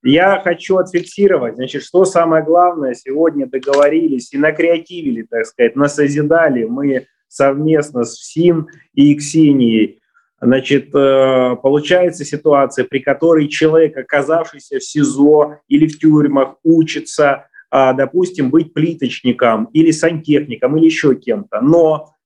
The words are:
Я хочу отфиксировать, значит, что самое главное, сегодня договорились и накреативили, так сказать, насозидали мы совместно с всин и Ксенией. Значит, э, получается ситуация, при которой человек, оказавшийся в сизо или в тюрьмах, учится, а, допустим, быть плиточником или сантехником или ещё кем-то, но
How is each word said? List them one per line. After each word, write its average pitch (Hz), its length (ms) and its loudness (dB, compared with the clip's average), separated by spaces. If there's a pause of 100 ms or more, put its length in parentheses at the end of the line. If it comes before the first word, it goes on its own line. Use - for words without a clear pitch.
Я 180 400 2
хочу 185 360 -2
отфиксировать, 170 760 -2
значит, 131 260 -8
что 190 240 0
самое 165 360 0
главное, 160 520 0
сегодня 143 520 -2
договорились 139 840 0
и 139 60 -6
накреативили, 160 920 -2
так 113 140 -4
сказать, 120 320 -2
насозидали 143 880 0
мы 131 400 -4 (240)
совместно 143 760 -2
с 113 120 -12
всин 165 520 -2 (260)
и 143 200 4
Ксенией. 135 840 0 (420)
Значит, 135 540 0
э, 135 680 2
получается 151 640 0
ситуация, 139 600 0
при 135 140 -6
которой 156 480 0
человек, 160 500 0
оказавшийся 143 800 -4
в - 60 -8
сизо 147 760 2 (100)
или 147 180 2
в 151 120 -8
тюрьмах, 143 560 2 (100)
учится, 156 840 0 (220)
а, 131 220 2
допустим, 139 560 -2
быть 156 240 0
плиточником 127 1000 -2
или 160 160 4
сантехником 151 880 -2
или 160 80 4
ещё 156 260 2
кем-то, 107 480 -6
но 156 540 0 (100)